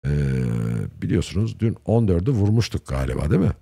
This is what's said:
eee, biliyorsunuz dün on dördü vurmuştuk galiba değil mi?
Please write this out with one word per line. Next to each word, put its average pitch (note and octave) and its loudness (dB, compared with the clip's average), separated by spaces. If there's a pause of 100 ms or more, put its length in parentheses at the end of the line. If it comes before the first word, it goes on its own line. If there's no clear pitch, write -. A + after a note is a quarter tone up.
eee, C#2 -2 (880)
biliyorsunuz G2 -2
dün G#2+ 0
on A2+ 2
dördü F#2 2
vurmuştuk G#2 2
galiba C2 -2
değil F#2+ 4
mi? F2 2